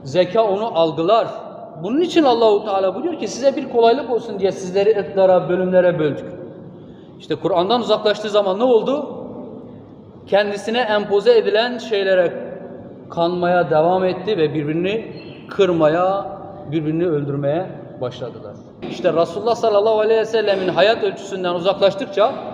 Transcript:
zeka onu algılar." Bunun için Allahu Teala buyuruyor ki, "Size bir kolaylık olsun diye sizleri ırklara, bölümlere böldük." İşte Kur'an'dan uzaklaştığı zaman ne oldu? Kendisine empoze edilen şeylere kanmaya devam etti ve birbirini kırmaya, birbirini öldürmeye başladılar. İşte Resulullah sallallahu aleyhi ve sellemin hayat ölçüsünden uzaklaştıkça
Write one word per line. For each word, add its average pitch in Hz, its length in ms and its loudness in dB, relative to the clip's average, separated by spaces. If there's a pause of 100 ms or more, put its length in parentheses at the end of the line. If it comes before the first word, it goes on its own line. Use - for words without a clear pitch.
zeka 180 400 2
onu 208 360 0
algılar." 165 480 2 (560)
Bunun 240 180 0
için 330 220 2
Allahu 226 420 4
Teala 190 300 0
buyuruyor 311 240 -4
ki, 220 80 -6
"Size 233 280 0
bir 277 140 -6
kolaylık 240 420 4
olsun 214 280 -4
diye 190 120 2
sizleri 196 480 0
ırklara, 185 500 2
bölümlere 180 500 2
böldük." 147 260 -2 (960)
İşte - 160 -6
Kur'an'dan 202 460 0
uzaklaştığı 214 480 0
zaman 202 300 2
ne 233 40 2
oldu? 254 420 2 (1200)
Kendisine 208 520 0
empoze 208 580 2
edilen 220 400 0
şeylere 190 560 0 (760)
kanmaya 175 600 0
devam 170 360 2
etti 185 320 -2
ve 147 160 2
birbirini 170 520 -2 (440)
kırmaya, 180 760 2 (460)
birbirini 160 360 -2
öldürmeye 143 580 -2 (360)
başladılar. 110 520 -10 (360)
İşte - 240 -2
Resulullah 202 420 0
sallallahu 214 440 2
aleyhi 220 200 2
ve 214 60 0
sellemin 202 420 0
hayat 190 360 2
ölçüsünden 185 500 -4
uzaklaştıkça 196 800 0 (220)